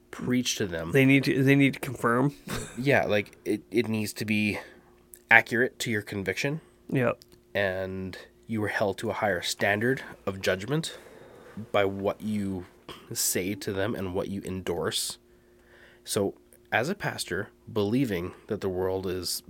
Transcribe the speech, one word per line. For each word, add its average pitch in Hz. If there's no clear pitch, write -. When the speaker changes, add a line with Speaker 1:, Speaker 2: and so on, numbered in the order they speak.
Speaker 1:
preach 123
to 113
them. 82
Speaker 2:
They 135
need 135
to, 139
they 135
need 139
to -
confirm. 127
<laughs> -
Speaker 1:
Yeah, 123
like, 104
it, 101
it 110
needs 107
to -
be 104
accurate 117
to 127
your 107
conviction. 101
Speaker 2:
Yeah. 123
Speaker 1:
And 95
you 110
are 101
held 98
to 110
a -
higher 95
standard 110
of 98
judgment 107
by 101
what 98
you 98
say 101
to 101
them 95
and 92
what 98
you 98
endorse. 90
So, -
as 113
a 202
pastor, 113
believing 104
that 101
the 98
world 92
is 90